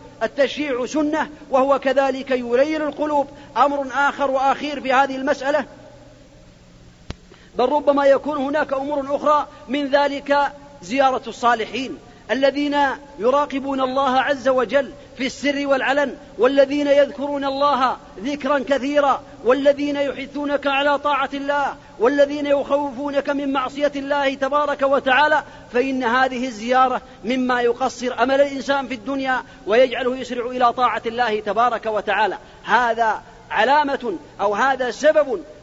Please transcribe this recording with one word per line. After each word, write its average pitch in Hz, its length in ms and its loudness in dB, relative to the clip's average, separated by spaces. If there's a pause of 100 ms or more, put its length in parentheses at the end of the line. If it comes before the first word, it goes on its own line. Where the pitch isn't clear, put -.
(220)
التشييع 247 640 -2
سنة، 302 420 -2 (220)
وهو 269 280 4
كذلك 269 520 0
يلين 262 520 0
القلوب. 294 460 -2 (280)
أمر 277 380 2
آخر 277 360 0
وأخير 269 500 0
في 262 120 -2
هذه 269 240 2
المسألة، 277 480 -2 (1900)
بل 233 60 2
ربما 285 420 2
يكون 269 300 2
هناك 285 360 -2
أمور 277 440 -4
أخرى 294 300 2 (220)
من 269 220 -4
ذلك، 285 600 0 (300)
زيارة 254 440 2
الصالحين 226 720 -2 (320)
الذين 277 460 2 (420)
يراقبون 269 640 -2
الله 262 400 0
عز 262 280 -2
وجل 254 440 0 (240)
في 262 100 -4
السر 277 400 -2
والعلن، 269 500 0 (220)
والذين 277 480 2
يذكرون 277 580 0
الله 269 520 0 (240)
ذكرا 285 380 -2
كثيرا، 277 640 0 (220)
والذين 277 520 2
يحثونك 285 720 -4
على 285 320 0
طاعة 277 360 -2
الله، 277 400 -2 (240)
والذين 285 480 2
يخوفونك 285 840 0
من 269 220 -2
معصية 277 440 -2
الله 277 380 -2
تبارك 285 480 0
وتعالى، 277 600 2 (300)
فإن 262 320 0
هذه 254 420 0
الزيارة 247 540 0 (240)
مما 247 360 0
يقصر 240 640 0
أمل 269 180 2
الإنسان 277 480 0
في 262 60 -6
الدنيا 262 480 -4 (240)
ويجعله 247 500 2
يسرع 240 300 -6
إلى 247 260 2
طاعة 233 340 0
الله 226 340 -2
تبارك 220 460 -2
وتعالى. 202 520 0 (260)
هذا 226 580 0 (280)
علامة 247 640 0 (240)
أو 202 140 0
هذا 254 360 0
سبب 277 520 2 (200)